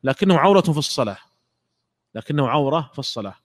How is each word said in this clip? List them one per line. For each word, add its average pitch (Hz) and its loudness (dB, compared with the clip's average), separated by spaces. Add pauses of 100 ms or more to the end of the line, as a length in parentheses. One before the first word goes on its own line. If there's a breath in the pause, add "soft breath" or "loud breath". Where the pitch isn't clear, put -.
لكنه 170 2
عورة 190 6
في 156 0
الصلاة، 113 -4 (960)
لكنه 139 -4
عورة 143 -2
في - -14
الصلاة. 104 -10 (100)